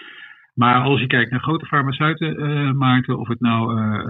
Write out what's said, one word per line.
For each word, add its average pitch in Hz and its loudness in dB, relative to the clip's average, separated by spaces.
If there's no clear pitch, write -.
Maar 123 4
als 135 2
je 127 -2
kijkt 120 0
naar 123 0
grote 156 -4
farmaceuten, 151 -2
eh, 147 -2
Maarten, 127 2
of 110 -8
het 117 -4
nou, 113 0
eh, 107 -2